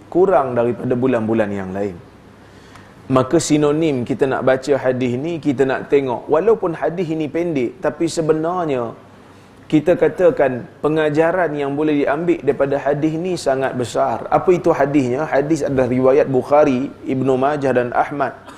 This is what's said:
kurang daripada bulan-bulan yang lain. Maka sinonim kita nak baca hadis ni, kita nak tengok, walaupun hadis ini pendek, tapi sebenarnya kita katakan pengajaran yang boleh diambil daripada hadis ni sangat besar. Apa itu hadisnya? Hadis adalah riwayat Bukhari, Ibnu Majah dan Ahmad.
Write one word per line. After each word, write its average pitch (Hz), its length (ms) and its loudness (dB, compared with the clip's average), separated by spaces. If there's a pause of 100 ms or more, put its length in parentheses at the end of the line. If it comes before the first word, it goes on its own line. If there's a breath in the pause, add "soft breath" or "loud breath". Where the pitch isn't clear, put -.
(100)
kurang 160 480 2
daripada 120 400 0
bulan-bulan 113 520 0
yang 98 280 -6
lain. 101 160 -4 (1200 loud breath)
Maka 127 260 4
sinonim 147 640 0
kita 139 240 -2
nak 123 160 -2
baca 131 320 2
hadis 127 340 0 (120)
ni, 165 180 -6
kita 135 280 2
nak 117 220 -6
tengok, 135 300 0 (120)
walaupun 180 440 0
hadis 165 320 -4
ini 156 160 -4
pendek, 151 560 -4
tapi 151 240 -2 (100)
sebenarnya 156 760 -2 (720 loud breath)
kita 160 360 2
katakan 156 500 2 (320)
pengajaran 156 680 0 (100)
yang 139 140 -4
boleh 147 320 0
diambil 160 400 0
daripada 139 320 0
hadis 151 340 0 (120)
ni 185 100 -4
sangat 135 400 -2
besar. 123 420 -2 (140)
Apa 151 240 4
itu 170 160 2
hadisnya? 143 640 0
Hadis 143 320 0
adalah 131 240 0
riwayat 131 400 4
Bukhari, 131 500 2 (220)
Ibnu 131 320 0
Majah 135 400 0
dan 123 160 0
Ahmad. 143 420 -2 (260 loud breath)